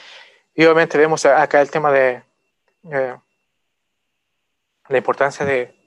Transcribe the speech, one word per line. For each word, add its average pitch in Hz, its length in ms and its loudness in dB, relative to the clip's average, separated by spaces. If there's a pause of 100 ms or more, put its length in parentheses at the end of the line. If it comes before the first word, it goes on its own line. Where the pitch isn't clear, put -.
(540)
Y 156 100 0
obviamente 165 340 2
vemos 156 260 0
a-, 139 160 4
acá 147 200 2
el 143 100 0
tema 151 220 -2
de, 131 300 0 (680)
eh, 131 260 -8 (1700)
la 131 100 -2
importancia 139 460 -4
de 131 420 -8